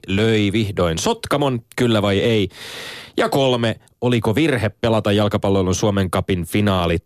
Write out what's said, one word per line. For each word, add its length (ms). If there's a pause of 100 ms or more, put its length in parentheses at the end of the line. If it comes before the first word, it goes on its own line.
löi 460
vihdoin 460
Sotkamon? 640 (160)
Kyllä 260
vai 180
ei? 280 (680)
Ja 120
kolme, 480 (240)
oliko 340
virhe 340
pelata 440
jalkapalloilun 640
Suomen 360
Cupin 340
finaali 600